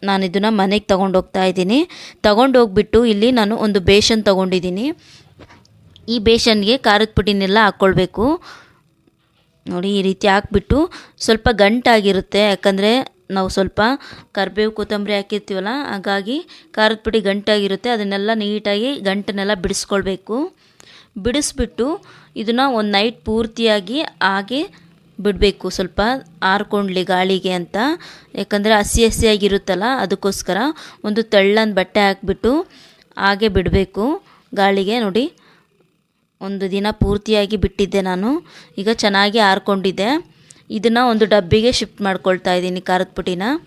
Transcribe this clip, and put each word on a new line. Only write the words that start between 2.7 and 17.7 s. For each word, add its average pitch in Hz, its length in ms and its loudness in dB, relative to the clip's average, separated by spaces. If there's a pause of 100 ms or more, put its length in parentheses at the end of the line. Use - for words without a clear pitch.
ಇಲ್ಲಿ 208 260 2
ನಾನು 208 160 2 (120)
ಒಂದು 202 140 2 (100)
ಬೇಸನ್ 214 400 4
ತಗೊಂಡಿದ್ದೀನಿ. 185 560 0 (1300)
ಈ - 20 -2 (120)
ಬೇಸನ್ಗೆ 226 480 2 (120)
ಖಾರದ 214 300 2
ಪುಡಿನೆಲ್ಲ 196 400 2 (100)
ಹಾಕ್ಕೊಳ್ಬೇಕು. 185 580 0 (1500)
ನೋಡಿ, 180 280 -4
ಈ - 100 -2
ರೀತಿ 190 240 -2
ಹಾಕ್ಬಿಟ್ಟು 202 440 0 (480)
ಸ್ವಲ್ಪ 226 220 2 (160)
ಗಂಟಾಗಿರುತ್ತೆ, 202 880 2
ಯಾಕಂದರೆ 196 400 2 (460)
ನಾವು 185 200 -2
ಸ್ವಲ್ಪ 196 240 -2 (560)
ಕರಿಬೇವು, 202 440 -2
ಕೊತ್ತಂಬರಿ 208 380 -4
ಹಾಕಿರ್ತೀವಲ್ಲ, 202 540 -6 (200)
ಹಾಗಾಗಿ 196 460 -4 (380)
ಖಾರದ 220 300 2
ಪುಡಿ 220 140 0 (100)
ಗಂಟಾಗಿರುತ್ತೆ. 202 680 -2